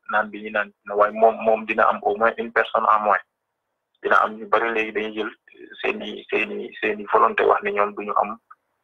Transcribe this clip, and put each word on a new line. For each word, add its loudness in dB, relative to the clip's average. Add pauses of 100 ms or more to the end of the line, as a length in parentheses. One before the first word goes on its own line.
(120)
naan 0
bi -14
ñuy -10
naan -4 (120)
dina -8
wàññi, 2
moom, 6 (100)
moom 2
dina 2
am 0
au 0
moins 2
une -8
personne 0
en 4
moins. 2 (840)
Dina 4
am 0
ñu -12
bari 2
léegi -2
dañuy -4
jël -4 (500)
seeni, -6
seeni, -4
seeni -2
volonté 4
wax 4
ni -2
ñoom 0
duñu -6
am, -2 (460)